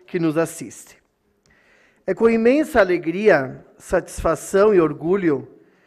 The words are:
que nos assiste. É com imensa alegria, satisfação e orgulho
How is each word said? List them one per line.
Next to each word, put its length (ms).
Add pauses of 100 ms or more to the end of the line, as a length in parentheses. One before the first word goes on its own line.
que 140
nos 180
assiste. 580 (1080)
É 80
com 160
imensa 500
alegria, 880 (100)
satisfação 960
e 80
orgulho 680 (380)